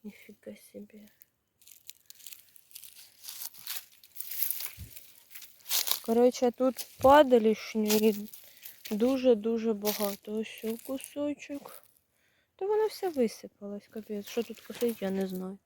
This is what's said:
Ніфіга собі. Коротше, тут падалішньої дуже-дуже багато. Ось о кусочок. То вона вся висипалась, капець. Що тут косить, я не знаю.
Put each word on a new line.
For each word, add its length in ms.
Ніфіга 540
собі. 360
Коротше, 480
тут 360
падалішньої 1300
дуже-дуже 840
багато. 600
Ось 320
о 120
кусочок. 960
То 100
вона 200
вся 220
висипалась, 800
капець. 400
Що 140
тут 180
косить, 420
я 80
не 180
знаю. 380